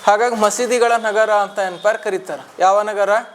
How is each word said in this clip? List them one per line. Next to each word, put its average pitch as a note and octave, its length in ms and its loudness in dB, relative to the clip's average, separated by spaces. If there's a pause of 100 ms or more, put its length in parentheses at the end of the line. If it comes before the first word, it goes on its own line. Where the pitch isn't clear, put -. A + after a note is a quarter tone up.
ಹಾಗಾಗಿ A3+ 280 2
ಮಸೀದಿಗಳ A3+ 580 0
ನಗರ A3 400 0
ಅಂತ G3+ 260 -2
ಏನ್ F#3 240 -4
ಪರ್ G#3+ 160 0
ಕರೀತಾರೆ. F#3+ 440 -8 (160)
ಯಾವ G3 240 4
ನಗರ? G3+ 280 -2 (240)